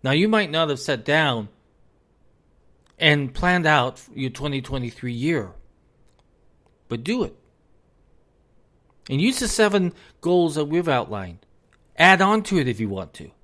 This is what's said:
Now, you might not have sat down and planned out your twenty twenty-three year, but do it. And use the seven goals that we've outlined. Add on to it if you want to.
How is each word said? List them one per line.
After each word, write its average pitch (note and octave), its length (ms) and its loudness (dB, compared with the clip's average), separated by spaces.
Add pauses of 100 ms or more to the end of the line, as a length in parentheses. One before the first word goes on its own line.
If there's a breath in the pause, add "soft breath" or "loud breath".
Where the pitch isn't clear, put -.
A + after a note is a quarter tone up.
Now, C3 80 0
you D#3+ 160 4
might G#3+ 240 2
not D#3+ 180 0
have C3 100 -2
sat C3 240 -4
down C#3 460 0 (1500)
and D3 340 2
planned F3+ 320 0
out C3+ 380 2 (100)
your C3 160 -6
twenty C3+ 320 -6
twenty-three B2 520 -8
year, A#2+ 380 -4 (1400)
but A#2 140 -8
do G#3+ 200 -2
it. - 100 -8 (1800)
And C3+ 100 -2
use B3 200 0
the B3 80 -2
seven G3+ 460 2 (280 soft breath)
goals E3+ 340 2
that D3+ 100 -2
we've E3 240 -2
outlined. G2 500 -4 (580)
Add F#3 240 6
on G#3 220 2
to F#3+ 160 0
it B2+ 80 0
if A#2 120 -4
you A2 100 -4
want F#2+ 260 -8
to. - 160 -16 (120)